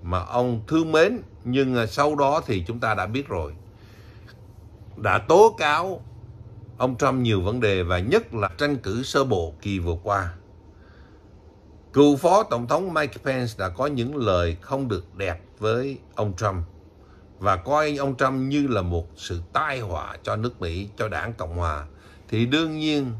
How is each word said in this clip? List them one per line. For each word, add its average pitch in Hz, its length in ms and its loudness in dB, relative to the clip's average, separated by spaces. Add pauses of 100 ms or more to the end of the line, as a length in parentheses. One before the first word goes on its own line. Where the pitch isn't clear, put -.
mà 87 160 -2
ông 120 480 0
thương 160 240 2
mến, 190 300 4 (220)
nhưng, 127 320 2
à, 113 100 2
sau 147 300 2
đó 143 300 2
thì 98 220 -2
chúng 117 120 -8
ta 113 140 0
đã 98 120 -2
biết 131 220 -6
rồi. 78 260 -6 (1400)
Đã 101 200 0
tố 202 400 8
cáo 165 440 0 (760)
ông 127 200 0
Trump 131 240 2
nhiều 110 200 4
vấn 107 180 -2
đề 98 240 2
và 90 160 0
nhất 147 340 0
là 101 240 -2
tranh 147 200 0
cử 113 260 -4
sơ 135 200 2
bộ 87 380 0
kỳ 98 180 -2
vừa 85 240 -2
qua. 98 300 0 (1600)
Cựu 143 220 8
Phó 175 280 4
Tổng 120 240 -4
thống 170 260 0
Mike 151 300 -2
Pence 127 340 -2
đã 92 120 -2
có 127 160 -4
những 139 300 -2
lời 87 460 2
không 135 260 -4
được 90 280 -6
đẹp 90 260 -6 (180)
với 123 400 -2 (160)
ông 104 200 -2
Trump 92 300 -2 (720)
và 95 160 2
coi 147 400 0
ông 139 220 -2
Trump 135 160 2
như 139 340 0
là 107 140 0
một 87 340 -2
sự 87 260 -8 (120)
tai 139 260 -2
họa 90 440 -8
cho 110 120 -2
nước 117 260 -4
Mỹ, 92 360 -6
cho 113 100 -2
Đảng 95 260 -6
Cộng 85 240 -8
Hòa. 76 280 -2 (440)
Thì 113 160 2
đương 156 340 0
nhiên 147 400 0